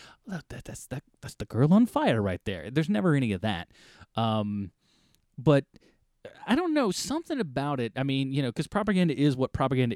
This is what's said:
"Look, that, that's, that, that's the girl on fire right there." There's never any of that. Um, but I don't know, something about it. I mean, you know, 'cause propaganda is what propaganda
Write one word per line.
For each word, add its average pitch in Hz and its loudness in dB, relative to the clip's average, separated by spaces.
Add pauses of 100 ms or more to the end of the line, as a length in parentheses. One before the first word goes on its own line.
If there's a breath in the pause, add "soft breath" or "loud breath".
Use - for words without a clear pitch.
(260 loud breath)
"Look, 180 -12
that, - -14
that's, - -16
that, 131 -10 (180)
that's - -16
the - -12
girl 139 4
on 226 8
fire 220 2
right 95 -2
there." 92 -6
There's 147 -2
never 190 2
any 131 2
of 95 -2
that. 98 -4 (480 loud breath)
Um, 104 -2 (680)
but 139 4 (840 soft breath)
I 226 2
don't 339 0
know, 262 2
something 285 -6
about 139 -4
it. 117 -4
I 131 -2
mean, 135 -2
you 143 0
know, 123 -2
'cause - -4
propaganda 185 0
is 139 2
what 131 -2
propaganda 127 0